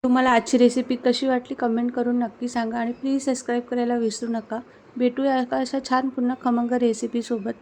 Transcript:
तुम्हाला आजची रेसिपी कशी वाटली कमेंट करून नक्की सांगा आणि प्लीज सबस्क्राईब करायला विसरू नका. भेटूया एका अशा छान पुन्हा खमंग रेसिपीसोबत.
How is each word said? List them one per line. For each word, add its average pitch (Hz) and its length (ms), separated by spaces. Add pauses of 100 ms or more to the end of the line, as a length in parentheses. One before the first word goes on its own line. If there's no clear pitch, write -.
तुम्हाला 254 260
आजची 233 280
रेसिपी 247 380
कशी 247 320
वाटली 247 260
कमेंट 240 380
करून 240 280
नक्की 240 280
सांगा 233 300
आणि 233 140
प्लीज 269 340
सबस्क्राईब 247 380
करायला 240 320
विसरू 233 360
नका. 226 280 (380)
भेटूया 254 440
एका 247 160
अशा 262 220 (100)
छान 262 200
पुन्हा 254 320
खमंग 240 300
रेसिपीसोबत. 233 800 (100)